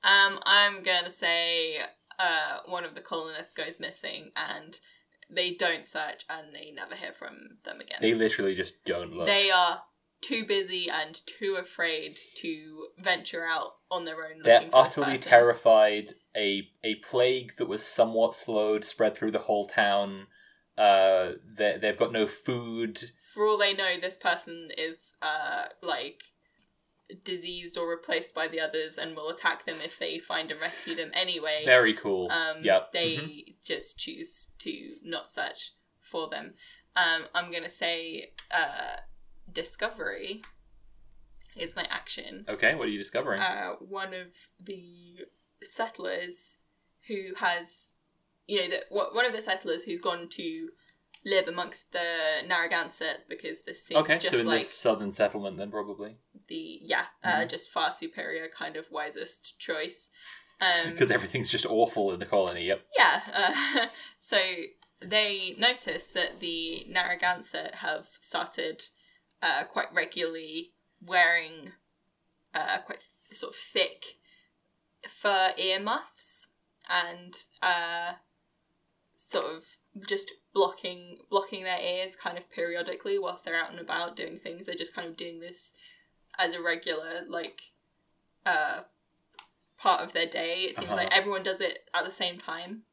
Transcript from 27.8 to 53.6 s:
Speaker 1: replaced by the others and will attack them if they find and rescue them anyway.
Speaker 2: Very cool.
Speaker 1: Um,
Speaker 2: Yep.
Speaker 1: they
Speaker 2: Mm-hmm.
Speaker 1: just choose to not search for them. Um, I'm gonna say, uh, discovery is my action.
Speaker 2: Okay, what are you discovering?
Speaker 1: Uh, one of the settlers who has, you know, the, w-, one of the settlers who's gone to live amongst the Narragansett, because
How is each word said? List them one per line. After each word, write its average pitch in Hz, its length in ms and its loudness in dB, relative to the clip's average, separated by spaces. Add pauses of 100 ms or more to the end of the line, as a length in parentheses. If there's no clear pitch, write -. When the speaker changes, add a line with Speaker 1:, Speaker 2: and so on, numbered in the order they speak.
Speaker 1:
replaced 170 460 -4
by 160 140 -2
the 160 100 -4
others 156 380 -4
and 160 180 -8
will 156 140 -8
attack 170 360 -2
them 165 180 -6
if 170 140 -10
they 170 220 -4
find 160 320 -4
and 151 100 -6
rescue 170 340 -6
them 160 180 -6
anyway. 156 500 0
Speaker 2:
Very 127 300 8
cool. 95 360 -2
Speaker 1:
Um, 160 320 0
Speaker 2:
Yep. 95 300 6
Speaker 1:
they 165 240 0
Speaker 2:
Mm-hmm. 151 360 -8 (120)
Speaker 1:
just - 360 -4
choose - 500 -10 (100)
to 151 420 -10
not - 280 -8
search - 420 -6 (300)
for 160 280 -6
them. - 260 -10 (420)
Um, 165 260 4 (100)
I'm 175 180 -2
gonna 165 180 -6
say, 165 640 -6 (180)
uh, - 460 -2 (540)
discovery 214 920 -6 (1120)
is 165 180 -8
my 175 140 -4
action. - 580 -8
Speaker 2:
Okay, 113 280 2
what 127 120 -4
are 107 40 -2
you 101 80 -4
discovering? 113 420 -2
Speaker 1:
Uh, 185 380 -2
one 190 340 -8
of 185 140 -10 (360)
the 175 640 -16 (380)
settlers 180 960 -6 (500)
who 196 320 -8
has, 175 500 -2 (580)
you 202 140 0
know, 180 60 0
the, 175 240 -2
w-, 202 240 0
one 240 100 4
of 233 80 0
the 214 80 -6
settlers 170 440 -4
who's 175 140 -6
gone 175 300 -4
to 165 400 -8 (560)
live 190 220 4
amongst 175 440 -6
the 165 560 0
Narragansett, 170 800 -2
because - 360 -12